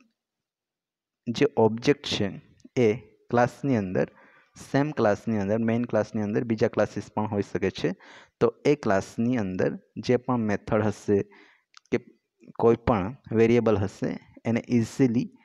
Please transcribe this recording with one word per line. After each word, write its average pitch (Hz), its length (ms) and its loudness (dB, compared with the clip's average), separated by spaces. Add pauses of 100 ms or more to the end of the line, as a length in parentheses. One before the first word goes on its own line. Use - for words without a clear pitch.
(1300)
જે 127 200 0 (100)
ઓબ્જેક્ટ 113 500 2
છે - 220 -2 (480)
એ 123 120 4 (420)
ક્લાસની 123 460 0
અંદર, 98 300 -2 (640)
સેમ 143 200 0
ક્લાસની 110 480 0
અંદર, 101 200 0
મેઇન 117 260 0
ક્લાસની 107 380 -2
અંદર 110 220 -2
બીજા 113 240 0
ક્લાસીસ 104 440 -4
પણ 107 140 -2
હોઈ 101 160 -2
શકે 95 280 -4
છે. - 200 -4 (500)
તો 117 140 2 (100)
એ 147 100 4
ક્લાસની 117 640 -2
અંદર 95 340 -2 (260)
જે 123 200 0
પણ 123 200 -2
મેથડ 107 460 0
હશે 104 360 0 (720)
કે 120 80 0 (600)
કોઈ 117 180 4
પણ 113 400 -2 (160)
વેરિયેબલ 113 460 4
હશે - 320 -4 (340)
એને 113 240 -2
ઇઝીલી 120 600 0 (160)